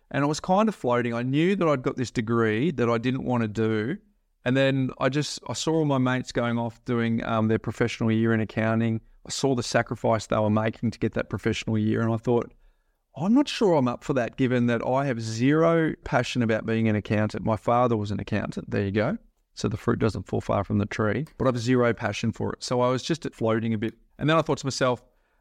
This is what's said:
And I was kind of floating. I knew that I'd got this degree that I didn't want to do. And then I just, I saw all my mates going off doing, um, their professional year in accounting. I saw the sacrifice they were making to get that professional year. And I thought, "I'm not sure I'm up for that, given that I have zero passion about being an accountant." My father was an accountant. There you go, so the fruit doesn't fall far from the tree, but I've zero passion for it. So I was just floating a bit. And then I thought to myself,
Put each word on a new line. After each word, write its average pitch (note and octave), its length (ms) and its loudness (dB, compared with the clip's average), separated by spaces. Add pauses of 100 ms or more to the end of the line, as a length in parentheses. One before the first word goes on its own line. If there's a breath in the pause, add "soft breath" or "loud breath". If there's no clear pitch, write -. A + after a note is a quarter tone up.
(100)
And C#3 140 -2
I - 20 2
was D3+ 140 -2
kind G3+ 280 2
of G#3 60 -2
floating. A#2+ 400 0
I A#2 80 -4
knew D3+ 340 2
that F3+ 120 0
I'd C#3 140 0
got C#3 140 -2
this B2 140 -4
degree A#2 640 0
that A#2+ 160 0
I A#2 100 2
didn't B2+ 260 -2
want B2 180 0
to A2+ 60 -2
do. A2 480 -2 (480)
And B2+ 120 0
then C3+ 340 2 (100)
I C3+ 80 2
just, C#3 400 -2
I B2+ 40 -4
saw D#3+ 220 -2
all D#3+ 100 2
my C#3 140 2
mates B2+ 320 0
going A#2+ 280 0
off A#2 260 -8
doing, A#2 400 0
um, A2 240 0
their A2 100 2
professional A2+ 540 -2
year A2+ 200 2
in A2 80 2
accounting. A2+ 600 0 (260)
I - 40 -12
saw C3+ 260 0
the A#2+ 80 -2
sacrifice A#2 640 -2
they A#2 120 0
were G#2+ 120 2
making A2 420 -2
to - 80 -16
get A2+ 140 -2
that A2+ 140 -4
professional A2 480 -2
year. A2 240 0
And A2+ 120 0
I A2+ 40 0
thought, A#2+ 360 0 (640)
"I'm F#3+ 180 2
not C#4+ 140 4
sure F#3+ 260 2
I'm C3 140 4
up B2 160 -6
for - 80 -2
that, A#2+ 240 -2
given B2 300 2
that A#2+ 200 2
I C3+ 200 0
have B2 140 -2
zero D#3 760 2 (100)
passion B2 380 0
about A2 220 0
being A2+ 220 2
an G#2+ 80 2
accountant." G#2 500 -2
My A2 120 0
father A#2+ 400 2
was G#2 160 -4
an G2 80 -4
accountant. - 500 -6
There G#2+ 140 0
you G2 80 -2
go, A2 260 0 (380)
so - 120 -2
the G#2+ 80 -4
fruit A#2 220 0
doesn't A2+ 280 -2
fall A2 140 -4
far G#2+ 220 0
from G#2 160 -2
the G2+ 80 0
tree, A2 400 -2 (120)
but A#2+ 100 0
I've B2 100 0
zero A#2+ 360 2
passion A2 360 -4
for G#2 220 -4
it. - 100 -14
So B2 200 -2
I B2 80 2
was B2+ 120 -2
just - 300 -4
floating A2+ 400 0
a A2 60 0
bit. G#2+ 160 -4 (240)
And C#3+ 100 -2
then D#3+ 80 4
I D#3+ 60 4
thought D3 160 -2
to - 80 -8
myself, B2+ 360 0 (380)